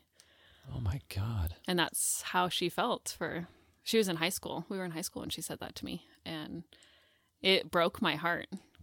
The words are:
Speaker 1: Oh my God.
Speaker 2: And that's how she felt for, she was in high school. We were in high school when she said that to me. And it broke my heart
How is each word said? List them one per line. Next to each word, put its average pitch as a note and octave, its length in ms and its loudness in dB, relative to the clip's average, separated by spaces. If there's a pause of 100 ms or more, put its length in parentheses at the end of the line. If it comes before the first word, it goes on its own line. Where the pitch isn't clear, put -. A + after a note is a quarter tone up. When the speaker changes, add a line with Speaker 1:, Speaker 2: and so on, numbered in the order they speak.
(760)
Speaker 1:
Oh B2+ 60 -4
my A2+ 200 0 (140)
God. G2 420 0 (100)
Speaker 2:
And F#3 120 2
that's - 440 0
how F3+ 260 2
she F3 200 0
felt G3 500 -2
for, E3+ 300 -4 (340)
she - 160 4
was G#3+ 100 6
in E3+ 80 2
high E3 120 2
school. E3 400 -4
We G3 100 -4
were F#3 60 -4
in E3+ 80 -4
high D#3+ 80 -4
school - 200 -6
when - 100 -6
she E3+ 120 -6
said - 160 -8
that - 180 -8
to - 80 -8
me. - 220 -8 (180)
And E3 380 -8 (800)
it F#3+ 300 4
broke F3 300 4
my D#3+ 140 4
heart E3+ 320 -2 (360)